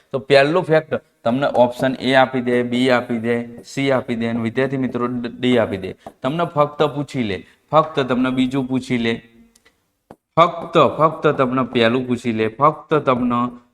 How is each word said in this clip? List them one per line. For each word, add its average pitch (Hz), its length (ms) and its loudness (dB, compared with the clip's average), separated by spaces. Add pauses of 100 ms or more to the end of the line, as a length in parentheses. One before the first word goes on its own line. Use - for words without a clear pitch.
(120)
તો 135 80 -4
પહેલો 143 420 4
ફેક્ટ 156 340 0 (280)
તમને 127 240 0
ઓપ્શન 123 520 0
એ 131 160 0
આપી 131 260 2
દે, 123 220 0
બી 123 260 0
આપી 123 280 0
દે, 117 460 -4
સી 139 280 -2
આપી 123 240 -2
દે 117 140 -4
અને 117 100 -4
વિદ્યાર્થી 131 380 -2
મિત્રો 123 300 -2
ડ-, 120 200 -6
ડી 123 300 0
આપી 101 200 0
દે. 92 180 -10 (260)
તમને 160 240 -2
ફક્ત 147 380 0
પૂછી 139 400 -4
લે, 95 220 -4 (260)
ફક્ત 151 280 2
તમને 127 300 0
બીજું 131 380 0
પૂછી 127 300 -2
લે, 113 240 -2 (1160)
ફક્ત, 170 400 2
ફક્ત 156 500 2
તમને 131 360 0
પહેલું 120 440 2
પૂછી 123 240 -2
લે, 110 160 0
ફક્ત 151 460 0
તમને 123 420 0 (380)